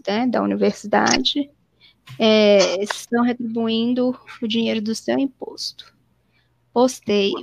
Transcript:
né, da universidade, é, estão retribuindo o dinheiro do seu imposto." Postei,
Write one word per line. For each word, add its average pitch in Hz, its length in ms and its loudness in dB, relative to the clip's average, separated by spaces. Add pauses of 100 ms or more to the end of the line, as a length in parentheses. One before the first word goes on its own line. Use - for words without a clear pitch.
né, 220 200 -2
da 220 160 0
universidade, 214 1040 0 (720)
é, 208 640 4
estão 233 400 -4
retribuindo 240 920 -2 (260)
o 233 60 -4
dinheiro 226 340 -2
do 220 120 -4
seu 233 240 -2
imposto." - 760 -8 (800)
Postei, 208 720 0